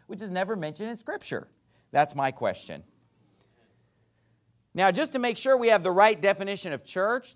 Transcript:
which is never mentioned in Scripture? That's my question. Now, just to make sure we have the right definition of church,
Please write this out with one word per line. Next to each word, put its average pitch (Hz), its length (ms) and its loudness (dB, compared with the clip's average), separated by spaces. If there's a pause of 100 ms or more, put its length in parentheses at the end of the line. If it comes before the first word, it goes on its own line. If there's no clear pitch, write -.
which 190 140 -12
is 208 100 -8
never 190 240 -2
mentioned 175 340 -8
in 240 60 -10
Scripture? 285 520 -8 (440)
That's 147 240 2
my 139 160 -2
question. 85 520 -6 (1900)
Now, 185 180 4
just 269 220 -2
to 262 60 -4
make 240 180 -2
sure 262 180 4
we 240 120 2
have 208 160 6
the 180 80 0
right 208 280 6
definition 196 540 -2
of 139 100 -8
church, 220 520 -4